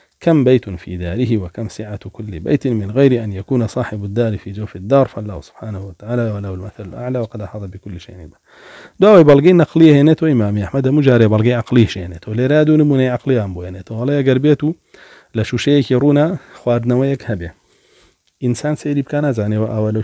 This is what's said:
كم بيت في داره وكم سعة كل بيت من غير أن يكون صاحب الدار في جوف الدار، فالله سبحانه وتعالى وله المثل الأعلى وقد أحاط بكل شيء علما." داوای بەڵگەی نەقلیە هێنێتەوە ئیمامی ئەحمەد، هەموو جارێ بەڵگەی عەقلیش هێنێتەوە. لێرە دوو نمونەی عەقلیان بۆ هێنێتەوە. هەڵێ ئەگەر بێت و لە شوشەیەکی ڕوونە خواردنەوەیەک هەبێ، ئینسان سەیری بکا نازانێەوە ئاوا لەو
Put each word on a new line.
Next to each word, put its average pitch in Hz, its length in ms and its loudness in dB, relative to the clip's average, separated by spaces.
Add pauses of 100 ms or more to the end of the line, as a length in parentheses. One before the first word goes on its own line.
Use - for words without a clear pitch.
(200)
كم 160 240 2
بيت 123 260 2
في 90 280 -10
داره 107 400 -4
وكم 98 320 -8
سعة 104 400 -14
كل 104 300 -12
بيت 135 280 -4
من 107 240 -4
غير 127 320 2
أن 104 100 -8
يكون 110 340 -4
صاحب 110 360 -8
الدار 107 340 -4
في 101 140 -12
جوف 104 240 -12
الدار، 123 320 0
فالله 101 340 -12
سبحانه 101 440 -14
وتعالى 110 460 -6
وله 101 220 -8
المثل 95 360 -14
الأعلى 123 300 -8
وقد 113 220 -10
أحاط 104 200 -12
بكل 95 380 -14
شيء - 160 -20
علما." 80 220 -20 (600)
داوای 196 240 8
بەڵگەی 147 380 6
نەقلیە 160 360 6
هێنێتەوە 151 260 4
ئیمامی 104 420 0
ئەحمەد، 135 220 -2
هەموو 147 140 2
جارێ 120 320 6
بەڵگەی 113 280 2
عەقلیش 120 360 2
هێنێتەوە. 90 400 -10
لێرە 147 280 2
دوو 156 120 4
نمونەی 139 400 2
عەقلیان 110 380 -2
بۆ 87 100 -10
هێنێتەوە. 92 360 -12
هەڵێ 135 180 -2
ئەگەر 131 180 2
بێت 143 260 2
و 156 120 -2 (600)
لە 107 120 0
شوشەیەکی 131 520 0
ڕوونە 147 240 4 (340)
خواردنەوەیەک 123 720 0
هەبێ، 87 200 -6 (960)
ئینسان 135 320 -2
سەیری 143 260 -4
بکا 143 200 -4
نازانێەوە 110 500 -2
ئاوا 107 240 -2
لەو 107 80 -2